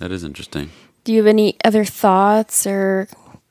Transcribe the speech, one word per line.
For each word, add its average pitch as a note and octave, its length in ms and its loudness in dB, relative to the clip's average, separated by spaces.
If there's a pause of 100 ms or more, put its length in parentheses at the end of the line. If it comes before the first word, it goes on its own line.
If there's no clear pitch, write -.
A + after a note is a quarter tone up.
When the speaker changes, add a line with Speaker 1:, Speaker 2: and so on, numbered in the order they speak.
Speaker 1:
That - 120 -8
is F#2 100 -8
interesting. D2 460 -10 (360)
Speaker 2:
Do A3+ 80 -2
you A3 80 4
have G#3 60 2
any G#3+ 380 4
other G#3+ 220 2
thoughts G3+ 800 0
or G3 420 -2 (420)